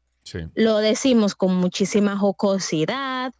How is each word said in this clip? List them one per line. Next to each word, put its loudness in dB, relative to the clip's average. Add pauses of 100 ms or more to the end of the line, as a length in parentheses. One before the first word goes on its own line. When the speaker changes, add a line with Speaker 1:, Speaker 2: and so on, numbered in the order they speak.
(260)
Speaker 1:
Sí. -12 (160)
Speaker 2:
Lo 2
decimos 2
con 0
muchísima 0
jocosidad, -2